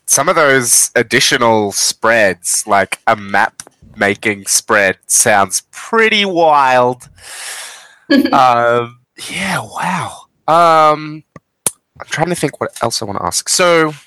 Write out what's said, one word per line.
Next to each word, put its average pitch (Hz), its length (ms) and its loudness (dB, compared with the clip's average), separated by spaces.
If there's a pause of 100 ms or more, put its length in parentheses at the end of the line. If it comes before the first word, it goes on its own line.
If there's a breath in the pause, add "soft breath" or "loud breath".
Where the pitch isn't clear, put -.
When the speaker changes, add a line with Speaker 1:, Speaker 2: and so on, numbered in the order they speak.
Speaker 1:
some 143 220 0
of 185 60 2
those 135 640 2
additional 117 760 2
spreads, - 920 -2
like 98 400 0
a 113 100 2
map-making 101 1300 -4
spread, 101 600 0
sounds 98 640 0
pretty 220 540 0
wild. 139 920 2
Speaker 2:
<laughs> - 1160 -4
Speaker 1:
Um, 120 680 2 (320)
yeah, 190 300 -6
wow. - 640 -8 (200)
Um, 156 800 2 (760)
I'm - 100 -20
trying 160 200 -4
to 180 60 -4
think 147 260 -4
what - 220 -8
else 117 180 -4
I 110 60 -8
wanna 101 180 -8
ask. - 240 -6
So, 165 460 0 (120)